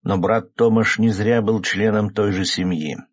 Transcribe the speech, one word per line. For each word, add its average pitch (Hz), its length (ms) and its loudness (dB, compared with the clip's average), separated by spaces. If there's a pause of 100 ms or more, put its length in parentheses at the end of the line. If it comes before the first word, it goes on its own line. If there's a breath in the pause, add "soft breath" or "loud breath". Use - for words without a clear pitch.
Но 95 140 -2
брат 107 360 0
Томаш 113 460 2
не 113 100 4
зря 110 320 0
был 107 200 0
членом 104 520 0
той 101 200 0
же 95 120 -2
семьи 82 520 -4 (160)